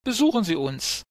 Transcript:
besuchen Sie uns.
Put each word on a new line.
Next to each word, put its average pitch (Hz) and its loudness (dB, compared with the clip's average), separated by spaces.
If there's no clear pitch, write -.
besuchen 240 2
Sie 165 0
uns. 135 -4